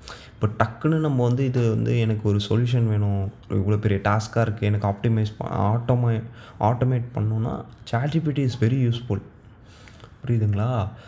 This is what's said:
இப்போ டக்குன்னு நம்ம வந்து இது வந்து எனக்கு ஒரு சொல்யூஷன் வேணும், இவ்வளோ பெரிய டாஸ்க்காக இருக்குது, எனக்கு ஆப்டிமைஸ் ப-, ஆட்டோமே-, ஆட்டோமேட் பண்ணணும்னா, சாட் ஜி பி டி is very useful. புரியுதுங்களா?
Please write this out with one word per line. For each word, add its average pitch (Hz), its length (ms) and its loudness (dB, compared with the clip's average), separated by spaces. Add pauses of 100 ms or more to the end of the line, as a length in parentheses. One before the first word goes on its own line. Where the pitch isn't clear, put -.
(340)
இப்போ - 300 0
டக்குன்னு 156 360 0
நம்ம 139 240 2
வந்து 123 220 2
இது 123 240 2
வந்து 113 300 0
எனக்கு 107 300 0
ஒரு 101 100 4 (100)
சொல்யூஷன் 120 380 2
வேணும், 101 440 0 (180)
இவ்வளோ 101 280 2
பெரிய 104 260 2
டாஸ்க்காக 107 420 0
இருக்குது, 104 160 -4
எனக்கு 104 260 0
ஆப்டிமைஸ் 107 500 0
ப-, - 220 -8
ஆட்டோமே-, 120 640 0 (360)
ஆட்டோமேட் 123 440 2 (100)
பண்ணணும்னா, 110 520 -2 (180)
சாட் 127 260 -2
ஜி 160 100 0
பி 156 120 -2
டி 139 140 0
is 123 140 -2
very 123 320 2
useful. 101 280 -2 (960)
புரியுதுங்களா? 107 720 0 (200)